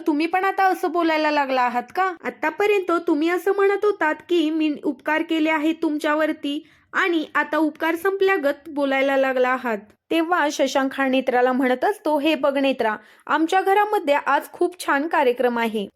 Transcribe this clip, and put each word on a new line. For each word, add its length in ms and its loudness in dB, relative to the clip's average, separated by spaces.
तुम्ही 200 0
पण 180 -2
आता 200 0
असं 260 0
बोलायला 400 0
लागला 320 0
आहात 340 -2
का? 160 0
आतापर्यंत 680 0
तुम्ही 240 0
असं 260 0
म्हणत 280 2
होतात 300 0
की 220 2
मी 240 0
उपकार 380 -2
केले 280 0
आहेत 320 0
तुमच्यावरती 840 -2
आणि 320 0
आता 220 -2
उपकार 380 0
संपल्यागत 720 0
बोलायला 480 0
लागला 320 2
आहात." 300 -2
तेव्हा 420 2
शशांक 420 0
हा 120 0
नेत्राला 460 2
म्हणत 320 0
असतो, 340 0
"हे 160 2
बघ 240 0
नेत्रा, 380 0
आमच्या 340 0
घरामध्ये 540 2
आज 280 0
खूप 340 -4
छान 200 0
कार्यक्रम 520 0
आहे, 380 -2